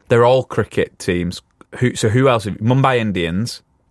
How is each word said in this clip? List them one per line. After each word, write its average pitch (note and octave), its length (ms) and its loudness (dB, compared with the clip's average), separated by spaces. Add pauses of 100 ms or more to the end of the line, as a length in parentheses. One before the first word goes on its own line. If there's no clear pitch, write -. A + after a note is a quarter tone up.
They're A#2+ 160 4
all B2+ 180 4
cricket - 560 -4
teams. F2 420 -4 (380)
Who, B2 160 0
so - 140 0
who B2+ 200 2
else? A#2 160 0
Have, G2 100 -6
Mumbai B2+ 440 0
Indians, F#2+ 640 -4 (280)